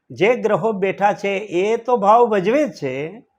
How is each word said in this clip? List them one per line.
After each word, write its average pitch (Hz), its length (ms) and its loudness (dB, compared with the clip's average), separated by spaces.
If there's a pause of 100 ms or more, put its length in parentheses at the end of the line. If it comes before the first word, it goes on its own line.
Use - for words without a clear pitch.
(120)
જે 180 240 2
ગ્રહો 208 360 0
બેઠા 196 420 0
છે 196 240 -4
એ 202 400 -2
તો 240 200 -2
ભાવ 220 300 4
ભજવે 214 400 2
જ 190 40 -8
છે 147 520 -8 (160)